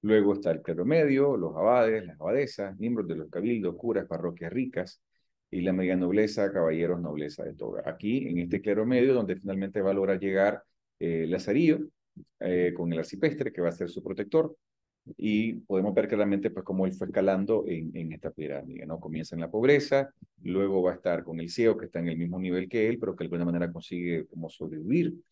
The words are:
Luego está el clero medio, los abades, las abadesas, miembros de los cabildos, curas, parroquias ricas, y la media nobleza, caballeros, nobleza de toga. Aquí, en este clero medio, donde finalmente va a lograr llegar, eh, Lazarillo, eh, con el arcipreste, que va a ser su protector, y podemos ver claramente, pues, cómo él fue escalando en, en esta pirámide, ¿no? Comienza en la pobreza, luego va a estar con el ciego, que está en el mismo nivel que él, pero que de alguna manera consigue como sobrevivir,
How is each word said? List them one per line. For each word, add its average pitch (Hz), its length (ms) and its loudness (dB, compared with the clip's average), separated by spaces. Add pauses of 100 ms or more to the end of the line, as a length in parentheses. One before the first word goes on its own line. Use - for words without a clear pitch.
Luego 104 320 6
está - 160 -2
el 80 100 0
clero 85 240 -4
medio, 139 540 4
los 80 180 -4
abades, 110 480 4
las 85 160 -16
abadesas, 101 580 -4
miembros 107 300 -2
de 82 80 -4
los 78 140 -10
cabildos, 95 460 -2
curas, 107 300 -2
parroquias 85 460 -6
ricas, 101 480 -6 (500)
y 90 120 -4
la 92 100 0
media 92 240 2
nobleza, 101 560 2
caballeros, 85 480 0
nobleza 76 420 -6
de - 120 -8
toga. 50 320 -8
Aquí, 120 420 -4
en 85 120 0
este 90 200 -2
clero 107 240 2
medio, 127 300 4
donde 95 220 0
finalmente 98 440 -4
va 95 120 2
a - 20 2
lograr 95 260 2
llegar, 98 420 2 (360)
eh, 82 280 0
Lazarillo, 107 520 2 (600)
eh, 90 360 2
con 85 160 -2
el 82 60 0
arcipreste, 104 520 -2
que 90 120 -4
va 85 80 2
a - 20 -8
ser 87 160 -6
su 90 140 -8
protector, 131 520 0 (600)
y 107 380 0
podemos 98 400 0
ver 104 120 4
claramente, 101 440 2
pues, 92 140 -10
cómo 95 220 0
él 92 60 0
fue 95 160 -6
escalando 98 580 2
en, 82 300 -4
en 82 160 -8
esta 78 180 -10
pirámide, 71 560 -10
¿no? 80 140 -8
Comienza 80 340 -8
en 85 60 -6
la 82 100 -6
pobreza, 139 580 4 (360)
luego 95 360 2
va 90 120 4
a - 20 -4
estar 87 300 -2
con 85 160 -8
el 85 80 -6
ciego, 113 280 4
que - 100 -8
está - 120 -8
en 85 80 -2
el 82 100 -2
mismo 85 220 -2
nivel 92 300 -2
que 110 200 0
él, 117 120 -2
pero 98 160 -4
que 85 80 -4
de - 20 -6
alguna 85 180 -2
manera 85 280 0
consigue 85 540 -4
como 82 220 -10
sobrevivir, 87 640 -2 (200)